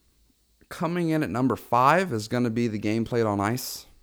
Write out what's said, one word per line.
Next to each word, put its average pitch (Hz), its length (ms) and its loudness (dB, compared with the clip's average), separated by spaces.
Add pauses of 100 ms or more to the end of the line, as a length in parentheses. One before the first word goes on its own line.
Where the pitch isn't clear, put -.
(680)
Coming 170 420 -2
in 156 120 2
at 101 80 -2
number 117 260 0
five 147 560 2
is 107 160 -4
gonna 123 220 0
be 120 180 0
the 104 100 -4
game 110 260 0
played 117 200 0
on 101 160 0
ice. 113 460 -4 (160)